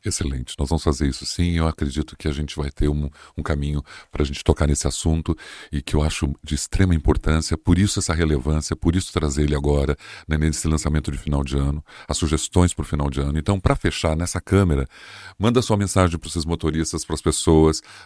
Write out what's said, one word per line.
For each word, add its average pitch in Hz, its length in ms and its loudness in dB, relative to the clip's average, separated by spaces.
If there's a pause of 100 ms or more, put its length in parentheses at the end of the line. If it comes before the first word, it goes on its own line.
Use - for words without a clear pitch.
Excelente, 67 540 -4
nós 69 120 -2
vamos 82 140 0
fazer 76 240 2
isso - 180 -4
sim. 87 260 0
Eu 82 160 2
acredito 76 480 -4
que - 140 -4
a - 20 0
gente 73 240 -6
vai 71 160 -4
ter 76 160 0
um, 73 220 0 (280)
um 82 60 -6
caminho 73 400 -2 (260)
pra - 140 -2
gente 69 180 -4
tocar - 260 2
nesse 73 200 0
assunto 80 500 -2 (320)
e 73 120 -4
que - 160 -2
eu 76 40 4
acho 76 400 0
de - 140 -4
extrema 90 400 2
importância, 80 640 2
por 87 200 2
isso 101 220 2
essa 87 140 -2
relevância, 76 600 0
por 85 220 0
isso 92 160 -2
trazer 73 320 0
ele 73 120 2
agora, 71 420 0 (300)
né, 76 100 0
nesse 78 280 0
lançamento 76 460 0
de 69 60 -4
final 71 260 -2
de 67 140 -2
ano, 71 260 -2 (240)
as 80 100 -4
sugestões 82 560 2
pro 76 120 -6
final 71 240 -2
de 67 100 -4
ano. 71 180 -2
Então, 98 220 0
pra 139 160 4
fechar 82 400 -2
nessa 87 240 -4
câmera, 85 480 2 (500)
manda 117 240 2
sua 110 140 0
mensagem 92 420 2
pros 80 160 -10
seus 82 120 -4
motoristas, 80 600 -2
pras 80 160 -6
pessoas. 80 600 4 (240)